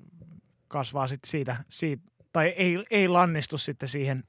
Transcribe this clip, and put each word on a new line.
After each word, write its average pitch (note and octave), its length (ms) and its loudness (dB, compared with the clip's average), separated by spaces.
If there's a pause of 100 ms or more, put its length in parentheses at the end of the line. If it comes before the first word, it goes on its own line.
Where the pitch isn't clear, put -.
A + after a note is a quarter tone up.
(680)
kasvaa C#3 400 -4
sit C3+ 180 -6
siitä, C3 320 -4 (120)
siitä, D3 340 -4 (300)
tai D#3+ 140 4
ei, F3+ 440 0
ei G3+ 160 4
lannistu E3+ 500 4
sitten C#3 320 -6
siihen, C3+ 400 -2